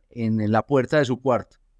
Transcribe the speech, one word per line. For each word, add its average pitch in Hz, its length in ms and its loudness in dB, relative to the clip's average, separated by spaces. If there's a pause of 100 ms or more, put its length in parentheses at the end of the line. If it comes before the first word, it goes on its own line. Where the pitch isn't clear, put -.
en, 113 300 -2
en 107 120 0
la 110 140 0
puerta 139 340 0
de 139 60 2
su 123 140 -4
cuarto, 127 380 -2 (220)